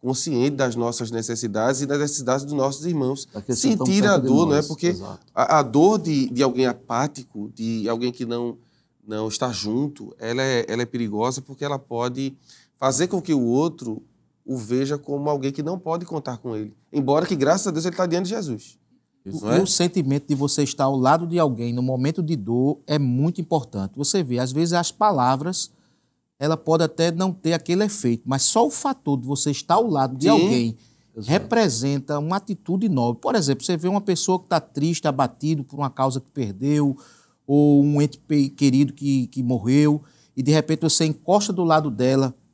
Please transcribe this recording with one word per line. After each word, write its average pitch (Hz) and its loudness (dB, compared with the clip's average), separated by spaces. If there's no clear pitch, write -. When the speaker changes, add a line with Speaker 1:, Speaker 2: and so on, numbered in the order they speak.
Speaker 1:
consciente 131 0
das 131 0
nossas 117 -4
necessidades 117 -2
e 143 -4
das 143 -2
necessidades 139 -2
dos 143 -8
nossos 139 -2
irmãos. 135 -2
Speaker 2:
Daqueles 117 -4
que - 2
estão 190 0
Speaker 1:
Sentir 107 2
a - 4
Speaker 2:
perto 175 2
de 131 -2
Speaker 1:
dor, 147 4
Speaker 2:
nós. 147 2
Speaker 1:
né? 151 2
Porque 156 -4
Speaker 2:
Exato. 170 -4
Speaker 1:
a, 143 4
a 147 4
dor 151 4
de, 147 0
de 123 0
alguém 131 2
apático, 120 -6
de 113 -6
alguém 120 -4
que 123 -10
não, 120 -6
não 107 -6
está 123 -4
junto, 110 -6
ela 117 -4
é, 127 0
ela 113 -4
é 120 -4
perigosa 117 -4
porque 135 -14
ela 143 -4
pode 127 -6
fazer 135 0
com 185 -2
que 160 -2
o 135 2
outro 120 -2
o 127 -6
veja 131 -2
como 143 -4
alguém 139 -2
que 139 -8
não 170 -6
pode 175 -6
contar 143 -8
com 117 -10
ele. 107 -8
Embora 143 2
que, - -2
graças 156 2
a 202 -2
Deus, 160 -4
ele 175 -6
tá 185 0
diante 175 0
de 180 -6
Jesus. 143 -8
Speaker 3:
O, 98 -10
Speaker 1:
Não 107 -2
é? 180 4
Speaker 3:
o 196 2
sentimento 160 0
de 147 2
você 143 0
estar 139 -2
ao 135 0
lado 151 4
de 170 -2
alguém 120 0
no 123 -2
momento 131 -2
de 160 -2
dor 120 0
é 151 0
muito 143 0
importante. 113 -4
Você 147 0
vê, 123 -2
às 127 -2
vezes 165 0
as 175 0
palavras, 147 0
ela 156 0
pode 160 2
até 165 0
não 180 -2
ter 170 -2
aquele 175 0
efeito, 123 -2
mas 131 0
só 233 4
o 285 0
fator 254 -2
de 120 -8
você 139 -2
estar 156 0
ao 226 2
lado 135 0
de 131 -6
Speaker 1:
Sim. 175 6
Speaker 3:
alguém 131 4
Speaker 2:
Exato. 110 -6
Speaker 3:
representa 143 0
uma 156 -4
atitude 196 -4
nobre. 120 0
Por - -2
exemplo, 139 0
você 180 0
vê 175 -2
uma 196 0
pessoa 185 0
que - -10
tá 165 2
triste, 160 -2
abatido 143 -2
por 139 -16
uma 143 -2
causa 131 -2
que - -20
perdeu, 139 0
ou 143 6
um 147 4
ente 143 -2
pe-, 143 0
querido 139 4
que, 135 0
que 135 -6
morreu, 131 2
e 135 -4
de 135 4
repente 156 2
você 160 2
encosta 202 0
do 180 -2
lado 156 2
dela 127 2